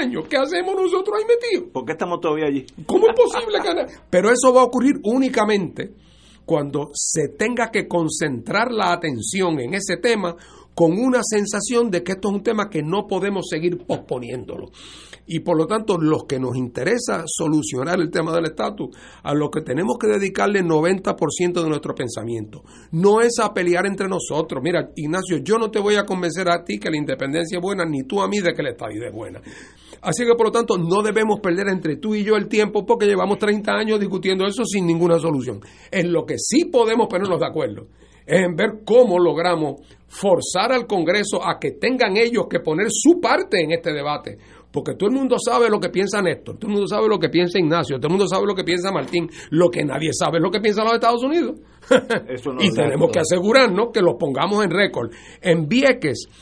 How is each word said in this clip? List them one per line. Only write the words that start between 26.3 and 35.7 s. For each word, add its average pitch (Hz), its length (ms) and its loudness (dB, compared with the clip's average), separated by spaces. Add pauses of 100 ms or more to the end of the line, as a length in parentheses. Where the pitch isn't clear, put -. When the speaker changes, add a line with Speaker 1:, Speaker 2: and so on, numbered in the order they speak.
Speaker 1:
a 175 140 0
ti 202 140 -6
que 185 140 -6
la 156 60 0
independencia 147 600 -4
es 175 60 -4
buena, 190 220 -2
ni 143 180 -4
tú 196 180 -2
a 190 60 0
mí 208 120 -2
de 170 140 0
que 160 80 -4
la 139 100 -4
estadidad 113 360 -10
es 104 80 -12
buena. 117 260 -14 (600)
Así 220 240 -2
que, 233 100 6
por 226 120 4
lo 202 40 -2
tanto, 226 260 0
no 175 240 2
debemos 214 380 0
perder 196 300 0
entre 180 260 -2
tú 214 180 -4
y 208 100 0
yo 214 120 2
el 208 120 0
tiempo 208 380 0
porque 208 220 2
llevamos 196 320 0
treinta 208 340 0
años 214 260 0
discutiendo 185 460 -2
eso 202 200 -2
sin 185 200 -2
ninguna 170 340 4
solución. 127 400 -2 (300)